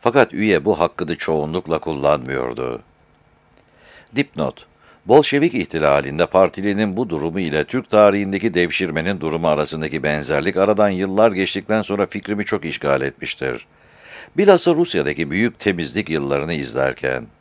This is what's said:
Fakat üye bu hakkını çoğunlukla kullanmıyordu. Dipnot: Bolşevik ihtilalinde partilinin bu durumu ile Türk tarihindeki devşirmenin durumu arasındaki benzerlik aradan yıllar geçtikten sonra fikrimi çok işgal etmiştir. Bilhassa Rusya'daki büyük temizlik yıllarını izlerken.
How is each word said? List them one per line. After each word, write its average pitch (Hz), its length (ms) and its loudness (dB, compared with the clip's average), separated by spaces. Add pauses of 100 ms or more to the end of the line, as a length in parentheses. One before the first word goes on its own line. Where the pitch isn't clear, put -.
Fakat 120 340 4
üye 95 300 2
bu 90 160 2
hakkını 85 360 -2
çoğunlukla 80 600 -2
kullanmıyordu. 64 1000 -2 (1400)
Dipnot: 80 500 -4 (400)
Bolşevik 139 480 4
ihtilalinde 76 720 0
partilinin 95 720 0
bu 117 120 -4
durumu 82 320 -4
ile 76 240 -2
Türk - 260 -6
tarihindeki 101 640 4
devşirmenin 87 680 -2
durumu 80 280 -2
arasındaki 76 540 -2
benzerlik 76 540 -2
aradan 104 320 2
yıllar 98 440 2
geçtikten 98 500 -2
sonra 101 240 -2
fikrimi 101 380 -6
çok 101 200 -4
işgal 71 380 -2
etmiştir. 65 640 -8 (680)
Bilhassa 180 380 6
Rusya'daki 78 560 -2
büyük 104 280 0
temizlik 85 520 -2
yıllarını 73 420 -2
izlerken. 65 720 -4 (140)